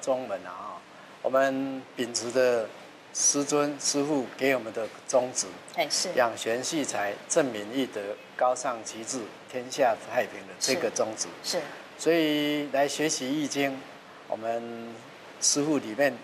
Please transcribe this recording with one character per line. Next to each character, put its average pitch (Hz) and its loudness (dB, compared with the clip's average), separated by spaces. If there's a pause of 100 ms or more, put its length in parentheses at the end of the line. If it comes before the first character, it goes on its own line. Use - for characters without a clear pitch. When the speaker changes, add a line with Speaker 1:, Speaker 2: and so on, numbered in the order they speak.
Speaker 1:
宗 131 0
门 98 -4
啊， 92 -10 (480)
我 - 0
们 135 2 (140)
秉 120 -4
持 120 -4
着 120 4 (440)
师 - 2
尊 147 2
师 143 2
父 143 2 (100)
给 135 4
我 123 0
们 110 -6
的 110 -4 (180)
宗 127 4
旨， 104 -2 (300)
Speaker 2:
哎， 156 0
是。 185 -2
Speaker 1:
养 117 4
玄 117 0
续 139 0
财， 101 -2 (140)
正 160 4
民 107 -4
易 131 0
德， 107 -6 (360)
高 127 4
尚 127 -4
齐 113 -10
治， 127 -6 (280)
天 127 -6
下 127 4 (180)
太 120 2
平 98 -10
的 92 -14
这 - 2
个 113 0
宗 113 0
旨。 - -6 (160)
Speaker 2:
是。 - -2
是。 160 -2 (340)
Speaker 1:
所 - 4
以 147 4
来 139 6
学 151 0
习 131 -2
易 147 0
经， 135 0 (460)
我 - -6
们 117 -4 (480)
师 - 4
父 147 4
里 110 -4
面 139 4 (120)